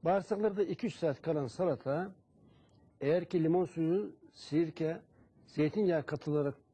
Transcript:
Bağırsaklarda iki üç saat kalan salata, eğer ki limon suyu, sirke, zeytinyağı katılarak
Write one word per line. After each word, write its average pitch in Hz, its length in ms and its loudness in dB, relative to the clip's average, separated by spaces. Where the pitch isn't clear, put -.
Bağırsaklarda 202 600 2
iki 190 240 -2
üç 180 80 -4
saat 147 280 -2
kalan 151 240 -2
salata, 160 640 -2
eğer 165 240 2
ki 170 200 0
limon 175 200 4
suyu, 170 480 0
sirke, 160 680 -2
zeytinyağı 160 600 2
katılarak 147 480 -2